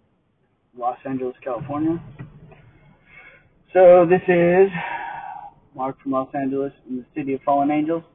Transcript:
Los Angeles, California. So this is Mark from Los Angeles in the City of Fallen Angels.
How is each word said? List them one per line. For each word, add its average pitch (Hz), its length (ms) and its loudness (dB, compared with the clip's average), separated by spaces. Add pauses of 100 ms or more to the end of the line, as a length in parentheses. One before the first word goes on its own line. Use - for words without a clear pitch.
(760)
Los 123 280 -6
Angeles, 127 380 -8
California. 143 580 -6 (1700)
So 180 360 8
this 185 180 4
is 180 420 4 (1080)
Mark 131 260 -10
from 135 120 -6
Los 131 200 -4
Angeles 139 380 -4 (180)
in 127 80 -8
the 123 80 -14 (100)
City 135 180 -6
of 135 80 -6
Fallen 143 300 0
Angels. 156 320 -2 (120)